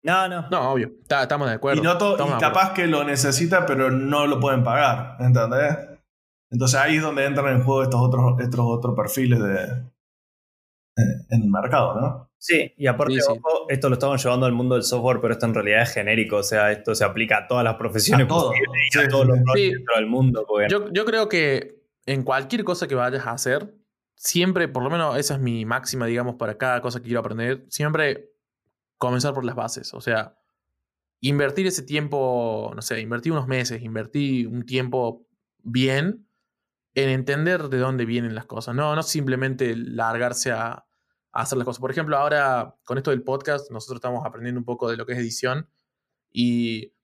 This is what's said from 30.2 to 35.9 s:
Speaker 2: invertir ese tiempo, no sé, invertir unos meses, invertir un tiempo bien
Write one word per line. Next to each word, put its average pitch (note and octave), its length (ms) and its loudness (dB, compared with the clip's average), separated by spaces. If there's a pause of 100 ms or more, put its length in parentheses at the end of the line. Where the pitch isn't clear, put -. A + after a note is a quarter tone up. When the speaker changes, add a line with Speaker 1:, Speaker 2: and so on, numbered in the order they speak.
Speaker 2:
invertir C#3+ 460 0
ese F3 160 -4
tiempo, B2+ 920 -2
no A2+ 80 -12
sé, A2+ 180 -6
invertir A#2+ 320 -4
unos C#3 160 -2
meses, A#2+ 340 -4
invertir A#2+ 640 -4
un A#2+ 160 -8
tiempo B2 600 -4 (360)
bien C3 680 0 (640)